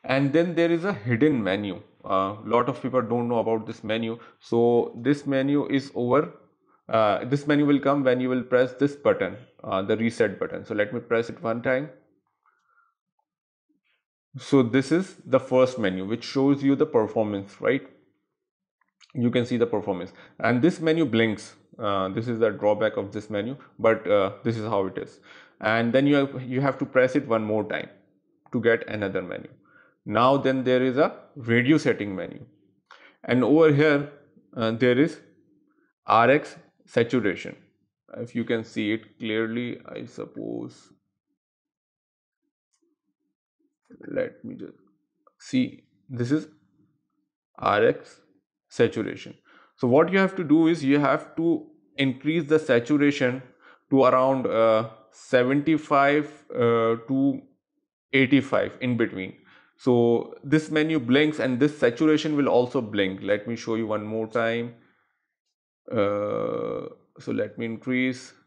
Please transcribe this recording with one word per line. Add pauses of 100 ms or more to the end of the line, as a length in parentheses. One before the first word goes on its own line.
And
then
there
is
a
hidden
menu. (220)
A (100)
lot
of
people
don't
know
about
this
menu. (220)
So
this
menu
is
over. (560)
Uh,
this
menu
will
come
when
you
will
press
this
button, (260)
uh,
the
reset
button.
So
let
me
press
it
one
time. (2500)
So
this
is (100)
the
first
menu,
which
shows
you
the
performance,
right? (1300)
You
can
see
the
performance, (260)
and
this
menu
blinks. (240)
Uh,
this
is
the
drawback
of
this
menu, (220)
but,
uh, (120)
this
is
how
it
is. (400)
And
then
you
have,
you
have
to
press
it
one
more
time (640)
to
get
another
menu. (560)
Now
then
there
is
a (220)
radio
setting
menu, (760)
and
over
here, (460)
uh,
there
is (840)
R
X (300)
saturation. (640)
If
you
can
see
it
clearly,
I
suppose. (3250)
Let
me
just (680)
see, (240)
this
is (1120)
R
X (480)
saturation. (420)
So
what
you
have
to
do
is
you
have
to (300)
increase
the
saturation (480)
to
around,
uh, (240)
seventy-five, (280)
uh, (120)
to (720)
eighty-five
in
between. (420)
So (100)
this
menu
blinks
and
this
saturation
will
also
blink.
Let
me
show
you
one
more
time. (1160)
Uh, (260)
so
let
me
increase. (120)